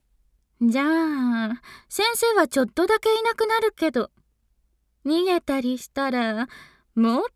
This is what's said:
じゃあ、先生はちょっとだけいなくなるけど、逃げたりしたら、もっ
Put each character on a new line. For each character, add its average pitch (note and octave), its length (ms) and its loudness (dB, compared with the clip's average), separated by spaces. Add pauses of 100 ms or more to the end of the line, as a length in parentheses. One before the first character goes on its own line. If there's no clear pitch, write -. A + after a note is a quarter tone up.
(600)
じ A#3 180 2
ゃ C#4 60 0
あ、 B3+ 760 0 (280)
先 G#4 260 -2
生 A#4 200 0
は E4+ 120 4
ち - 140 -2
ょ - 20 2
っ A3+ 60 0
と E4+ 180 0
だ A4 140 2
け A4 120 0
い A4 100 0
な A4+ 120 0
く A4 140 0
な A4+ 100 0
る A4 140 0
け D#4+ 180 -2
ど、 A#3+ 220 -4 (920)
逃 E4 200 0
げ F4+ 160 0
た C4+ 200 -4
り B3 180 -4
し - 100 -16
た C4+ 240 -4
ら、 A#3 360 -4 (460)
も A3+ 280 2
っ - 20 -2 (120)